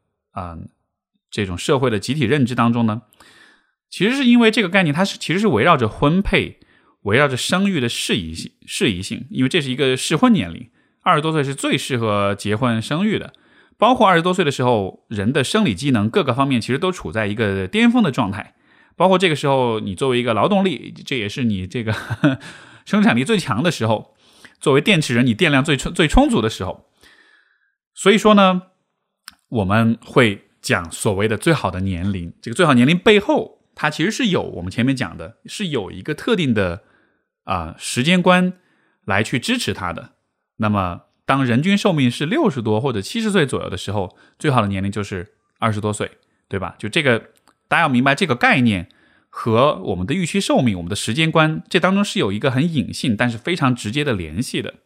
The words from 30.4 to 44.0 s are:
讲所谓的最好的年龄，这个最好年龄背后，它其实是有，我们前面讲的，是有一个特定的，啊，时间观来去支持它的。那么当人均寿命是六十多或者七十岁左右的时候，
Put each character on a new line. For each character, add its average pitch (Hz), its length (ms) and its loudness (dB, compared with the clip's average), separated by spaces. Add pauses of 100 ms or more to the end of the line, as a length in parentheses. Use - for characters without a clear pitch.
讲 90 300 -2
所 - 200 -4
谓 98 160 0
的 107 80 0
最 165 160 0
好 104 200 0
的 92 80 -6
年 95 340 -2
龄， 85 260 -8
这 - 120 -12
个 117 40 -8
最 185 80 2
好 147 120 4
年 120 120 6
龄 165 80 4
背 208 240 4
后， - 440 -2 (100)
它 - 160 -4
其 151 160 -2
实 214 60 -2
是 247 160 -2
有， 147 160 0
我 87 180 -10
们 87 80 -8
前 117 160 -2
面 135 100 0
讲 87 220 -10
的， 82 280 -16
是 202 240 -8
有 110 200 -6
一 87 140 -14
个 156 100 -6
特 240 220 0
定 151 180 0
的， 92 300 -2 (600)
啊， 85 340 -6
时 - 240 -4
间 180 180 4
观 180 320 2 (520)
来 101 180 0
去 127 160 -2
支 - 180 -4
持 - 160 -4
它 90 180 -8
的。 85 200 -14 (460)
那 110 120 -2
么 95 320 -2 (240)
当 135 200 2
人 120 160 2
均 196 160 2
寿 202 160 0
命 135 180 2
是 147 140 -4
六 240 240 0
十 131 120 -4
多 107 180 0
或 135 120 -2
者 107 100 -4
七 226 200 -6
十 220 100 -2
岁 185 140 2
左 104 160 -6
右 90 80 -8
的 92 80 -8
时 - 140 -10
候， 98 260 -4 (200)